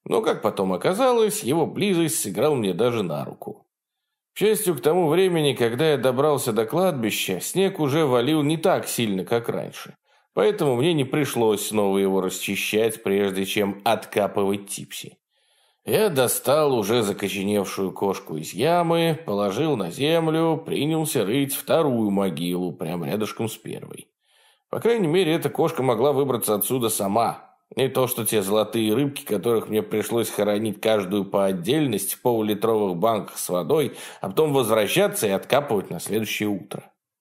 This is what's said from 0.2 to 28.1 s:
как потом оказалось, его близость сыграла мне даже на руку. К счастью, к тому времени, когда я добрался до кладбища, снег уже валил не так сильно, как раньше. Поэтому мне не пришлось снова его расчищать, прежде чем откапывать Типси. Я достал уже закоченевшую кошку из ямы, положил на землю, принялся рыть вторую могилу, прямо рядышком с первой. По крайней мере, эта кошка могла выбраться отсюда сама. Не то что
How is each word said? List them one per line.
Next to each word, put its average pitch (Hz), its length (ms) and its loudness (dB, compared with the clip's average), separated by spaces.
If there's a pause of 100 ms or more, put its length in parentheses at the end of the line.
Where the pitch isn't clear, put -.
как 214 220 -2
потом 95 300 0
оказалось, 214 680 0
его 143 220 0
близость 165 540 0
сыграла 113 340 0
мне 101 220 0
даже 113 260 0
на 76 240 -4
руку. - 380 -14 (720)
К - 60 -10
счастью, 196 360 2
к 135 60 -8
тому 165 280 4
времени, 170 440 4
когда 123 380 2
я 143 60 2
добрался 127 560 2
до 113 120 2
кладбища, 120 720 -2
снег 190 400 -2
уже 156 280 2
валил 127 340 2
не 151 160 0
так 156 300 0
сильно, 101 380 -2
как 117 220 0
раньше. - 480 -8 (380)
Поэтому 170 420 2
мне 165 180 2
не 147 100 2
пришлось 117 640 0
снова 101 320 2
его 98 200 2
расчищать, 104 840 -2
прежде 98 420 0
чем 98 380 -2
откапывать 101 840 0
Типси. - 520 -14 (640)
Я 190 240 2
достал 135 640 2
уже 113 280 2
закоченевшую 98 880 -2
кошку - 460 -4
из - 160 -10
ямы, 165 720 2
положил 104 540 0
на 90 140 -4
землю, 160 760 0
принялся 147 580 -2
рыть 135 300 0
вторую 123 560 0
могилу, 90 600 -2
прямо 85 340 -8
рядышком 104 420 -4
с - 80 -12
первой. - 520 -14 (640)
По - 80 -4
крайней 220 280 2
мере, 160 260 2
эта 156 180 0
кошка 156 320 0
могла 127 280 2
выбраться 127 440 0
отсюда 117 340 0
сама. 104 640 -2 (220)
Не 131 140 2
то 131 180 0
что 120 180 -6